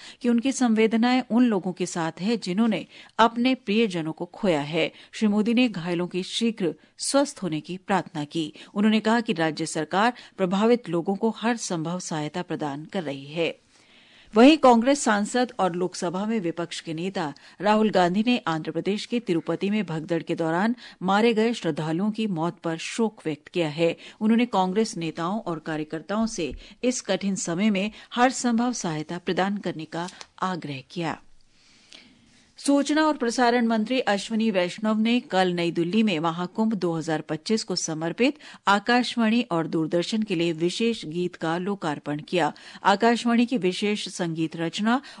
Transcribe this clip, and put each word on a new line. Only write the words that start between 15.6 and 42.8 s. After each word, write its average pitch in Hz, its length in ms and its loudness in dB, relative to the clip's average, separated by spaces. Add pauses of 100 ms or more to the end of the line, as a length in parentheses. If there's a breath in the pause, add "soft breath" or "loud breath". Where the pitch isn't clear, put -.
लोकसभा 180 500 -4
में 226 140 -2
विपक्ष 165 400 -6
के 165 140 -8
नेता 170 380 -4 (280 loud breath)
राहुल 214 300 2
गांधी 185 360 4
ने 247 100 4 (100)
आंध्र 160 240 -4
प्रदेश 180 360 -4
के 240 140 -2
तिरुपति 170 500 -2
में 214 160 0
भगदड़ 160 360 -4
के 165 120 -4
दौरान 170 400 0 (280 loud breath)
मारे 202 320 4
गए 220 180 2
श्रद्धालुओं 165 580 -2
की 220 160 -4
मौत 170 320 -2
पर 165 200 -4
शोक 220 460 -4
व्यक्त 151 240 -6
किया 170 200 -2
है। 165 280 0 (240 loud breath)
उन्होंने 226 260 4
कांग्रेस 196 500 0
नेताओं 170 440 -4
और 165 180 -6
कार्यकर्ताओं 160 680 -4
से 160 260 -4 (320 loud breath)
इस 247 160 0
कठिन 196 360 -2
समय 180 340 0
में 202 200 0 (240 loud breath)
हर 247 180 4
संभव 240 400 0
सहायता 160 460 -6
प्रदान 185 400 -2
करने 160 260 -8
का 175 240 -8 (340 loud breath)
आग्रह 160 480 -6
किया। 165 280 -4 (1400 soft breath)
सूचना 285 480 2
और 302 100 2
प्रसारण 240 500 2
मंत्री 226 340 0
अश्विनी 214 500 0
वैष्णव 208 480 0
ने 233 220 2
कल 185 320 2
नई 170 180 0
दिल्ली 170 320 2
में 202 160 2
महाकुंभ 180 560 -2
दो 175 180 0
हज़ार 160 280 -2
पच्चीस 214 440 -4
को 185 120 -4
समर्पित 170 640 -2 (300 loud breath)
आकाशवाणी 233 800 2
और 165 160 0
दूरदर्शन 170 560 0
के 208 120 -4
लिए 170 180 0
विशेष 180 520 -2
गीत 175 320 -4
का 165 220 -2
लोकार्पण 156 640 -4
किया। 160 320 0 (320 loud breath)